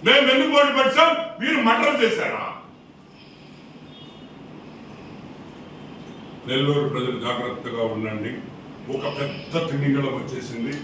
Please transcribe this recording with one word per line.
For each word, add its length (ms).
మేము 220
వెన్నుపోటు 500
పడిచాం, 340
మీరు 160
మర్డర్ 340
చేశారా? 420
నెల్లూరు 460
ప్రజలు 320
జాగ్రత్తగా 580
ఉండండి. 380
ఒక 80
పెద్ద 520
తిమింగళం 480
వచ్చేసింది 640